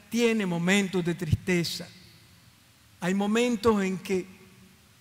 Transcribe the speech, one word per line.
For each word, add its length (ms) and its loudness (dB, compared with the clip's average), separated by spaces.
tiene 380 2
momentos 580 0
de 120 -2
tristeza. 720 -2
Hay 140 -2
momentos 680 2
en 160 -2
que 300 -4